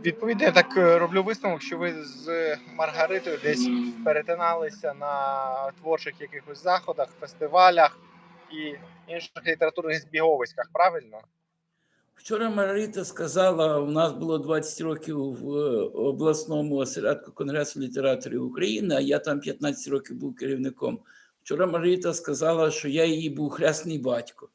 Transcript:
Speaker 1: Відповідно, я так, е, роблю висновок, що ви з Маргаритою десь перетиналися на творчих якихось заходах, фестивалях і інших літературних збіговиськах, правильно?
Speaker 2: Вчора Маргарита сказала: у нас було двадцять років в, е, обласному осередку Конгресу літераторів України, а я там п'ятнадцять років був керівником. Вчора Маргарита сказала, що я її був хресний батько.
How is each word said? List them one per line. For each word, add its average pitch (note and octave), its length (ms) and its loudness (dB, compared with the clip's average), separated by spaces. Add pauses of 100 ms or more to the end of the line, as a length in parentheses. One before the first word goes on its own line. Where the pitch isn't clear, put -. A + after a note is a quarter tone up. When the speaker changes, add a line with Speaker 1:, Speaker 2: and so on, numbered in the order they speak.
Speaker 1:
Відповідно, G#3+ 400 -2
я C#4+ 80 6
так, F3+ 240 6
е, E3+ 220 8
роблю F3 240 2
висновок, G3+ 400 -2
що E3+ 160 -8
ви E3 260 -4
з D3+ 520 -4 (180)
Маргаритою D#3+ 680 0
десь C#3 260 2 (360)
перетиналися D#3+ 920 0
на C3+ 760 -4
творчих D3+ 500 -4
якихось D3 420 -14
заходах, F3 460 0 (120)
фестивалях D#3+ 800 6 (540)
і D3+ 220 -10 (380)
інших E3+ 340 -10
літературних D#3+ 560 0
збіговиськах, D3+ 720 0
правильно? D#3 460 0 (960)
Speaker 2:
Вчора A3 360 -4
Маргарита G3+ 540 -2
сказала: D#3+ 760 2
у C#3+ 120 0
нас D#3 220 2
було D#3+ 260 -2
двадцять D#3 420 -2
років D#3 380 -4 (140)
в, C3 240 -6
е, C#3 240 0
обласному D3+ 960 0
осередку C3 560 -2
Конгресу C#3+ 480 -4
літераторів B2+ 640 -2
України, F#3 520 -2
а C3+ 40 2
я C#3 180 2
там C#3+ 220 -2
п'ятнадцять C#3 520 -6
років C3+ 240 -4
був B2+ 200 -8
керівником. C3 640 -6 (420)
Вчора D#3 240 0
Маргарита F3 480 0
сказала, D#3+ 560 0
що D3+ 180 -6
я D#3 160 2
її D#3+ 260 0
був C#3+ 200 -4
хресний D#3 480 0
батько. A#2+ 560 -4